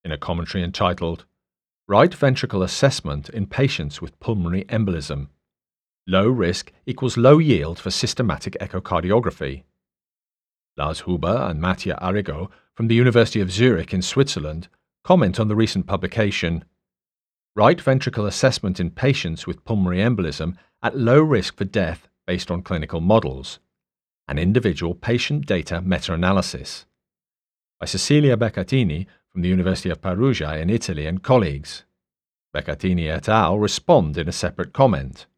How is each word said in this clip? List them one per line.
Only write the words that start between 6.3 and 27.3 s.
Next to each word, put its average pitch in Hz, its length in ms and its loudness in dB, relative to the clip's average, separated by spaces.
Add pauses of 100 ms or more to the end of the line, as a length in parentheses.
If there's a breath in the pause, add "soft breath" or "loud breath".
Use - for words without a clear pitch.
Equals 127 320 -4
Low 131 220 8
Yield 87 400 2
for 95 120 -6
Systematic 104 720 -2
Echocardiography," 92 1040 -2 (1120)
Lars 76 240 -4
Huber 90 480 -2
and 78 120 -6
Mattia 92 420 -2
Arrigo 92 480 -4 (240 soft breath)
from 117 140 -2
the 113 60 4
University 117 460 4
of 92 100 0
Zurich 101 440 2
in 90 80 0
Switzerland 82 640 -2 (340)
comment 117 380 4
on 107 80 2
the 104 80 0
recent 104 300 0
publication, 92 760 -2 (920)
"Right 123 240 4
Ventricle 127 460 0
Assessment 101 520 0
in 85 120 -2
Patients 87 560 -2
with - 180 -10
Pulmonary 92 380 0
Embolism 90 560 -2 (240 soft breath)
at 113 160 -4
Low 127 240 6
Risk 135 340 0
for 101 80 -4
Death 90 420 -4 (200)
Based 90 240 -4
on 90 120 -4
Clinical 82 380 -6
Models, 73 600 0 (680)
an 71 100 -4
Individual 87 560 0
Patient 123 500 -2
Data 85 380 -2
Meta-Analysis," 90 1040 -2 (920)